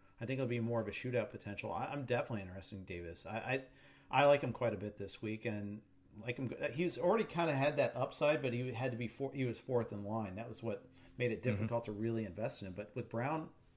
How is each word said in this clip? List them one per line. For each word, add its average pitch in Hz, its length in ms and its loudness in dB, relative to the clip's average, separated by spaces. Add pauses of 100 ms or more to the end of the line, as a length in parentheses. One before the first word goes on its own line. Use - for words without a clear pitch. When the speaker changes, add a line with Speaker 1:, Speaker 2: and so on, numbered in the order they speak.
(180)
Speaker 1:
I 120 60 -8
think 131 140 -2
it'll 131 100 0
be 120 120 0
more 117 200 0
of 101 80 0
a 101 40 -6
shootout 120 380 0
potential. - 420 -6
I, 110 200 -2
I'm 143 120 -4
definitely 120 380 0
interested 92 360 -10
in 92 60 -10
Davis. 87 460 -8
I, 107 60 -4 (760)
I, 131 120 6
I - 20 10
like 143 160 10
him 127 120 0
quite 113 200 0
a 101 60 -2
bit 104 180 -6
this - 260 -8
week, 110 220 -4
and 104 360 -4 (440)
like 120 120 -4
him, 131 160 -2 (220)
he's 165 240 0
already 208 260 6
kinda 165 280 2
had 139 240 4
that 131 200 4
upside, 147 460 4
but 127 100 0
he 123 200 -2
had 123 180 -2
to 113 80 -4
be 120 80 -2
four, 135 260 -4
he 139 120 0
was 113 140 0
fourth 120 340 0
in 101 120 -6
line. 104 300 -2
That 113 140 -8
was 110 160 -12
what 107 200 -4 (340)
made 120 140 4
it 104 100 -4
Speaker 2:
Mm-hmm. 127 80 2
Speaker 1:
difficult 110 340 0
to 110 80 -4
really 113 320 0
invest 104 380 -4
in 98 60 -6
him. 92 80 -8
But 104 180 -8
with 120 160 -6
Brown 147 380 -2 (280)